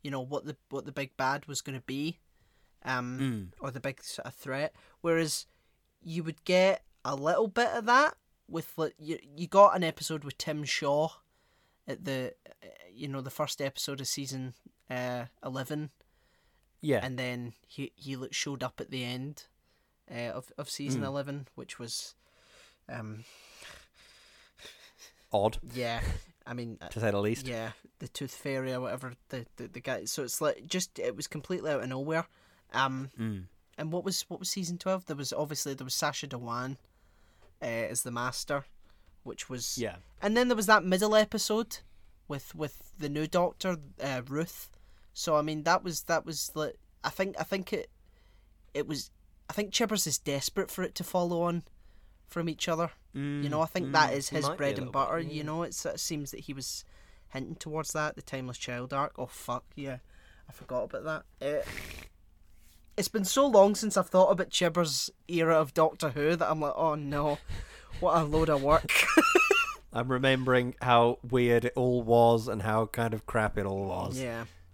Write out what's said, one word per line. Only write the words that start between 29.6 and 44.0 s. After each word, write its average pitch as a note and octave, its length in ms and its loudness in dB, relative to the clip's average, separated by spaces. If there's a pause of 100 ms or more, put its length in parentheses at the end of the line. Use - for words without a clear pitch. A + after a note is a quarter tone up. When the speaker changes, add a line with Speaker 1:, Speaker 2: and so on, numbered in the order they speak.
Speaker 1:
the - 140 -14
guy. A2 240 -4
So C3+ 180 -4
it's - 180 -6
like, D3 260 0
just, - 320 -4
it B2 160 -2
was - 120 -8
completely D#3 440 -4
out C3+ 120 0
of B2+ 60 -6
nowhere. D3+ 380 -2 (460)
Um, C3 360 0 (100)
Speaker 2:
Mm. G#2 260 -4 (320)
Speaker 1:
and D#3 140 -6
what F3 120 -2
was, F#3+ 260 -2
what F3 100 -10
was F3+ 100 -6
season F3 280 -4
twelve? F#3+ 280 -4
There D3+ 100 -8
was, C#3 180 -6
obviously, D3 400 -4
there C3 120 -10
was B2+ 100 -6
Sacha D3 320 -2
Dhawan, B2 500 -6 (840)
uh, - 40 -8
as A2+ 380 -4
the B2 80 -6
Master, B2 540 -4 (580)
which - 260 -12
was B2 280 -8
Speaker 2:
Yeah. G2+ 200 -4 (240)
Speaker 1:
and G#3+ 160 2
then B3 100 4
there B3 100 2
was G3+ 100 0
that G#3 180 8
middle F#3+ 300 4
episode G#3+ 640 2 (480)
with, - 280 -10
with - 420 -8
the D3 120 -4
new D3+ 180 -2
Doctor, F3+ 500 0 (240)